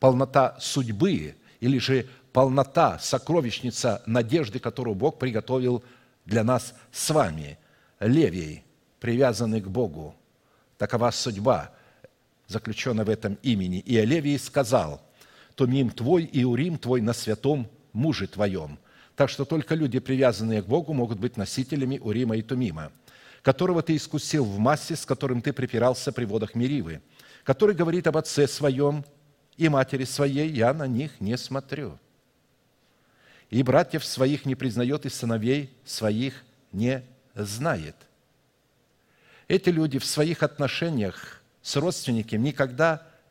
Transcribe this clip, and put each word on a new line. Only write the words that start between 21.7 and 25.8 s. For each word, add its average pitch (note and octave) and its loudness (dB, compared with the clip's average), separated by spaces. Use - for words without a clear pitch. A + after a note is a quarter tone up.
Урима A2+ 0
и A2 -2
Тумима, G2 -4
которого F3 4
ты D#3+ 0
искусил D3 -2
в G2+ -2
массе, D3 0
с - -8
которым B2 -2
ты C#3+ -4
припирался B2 0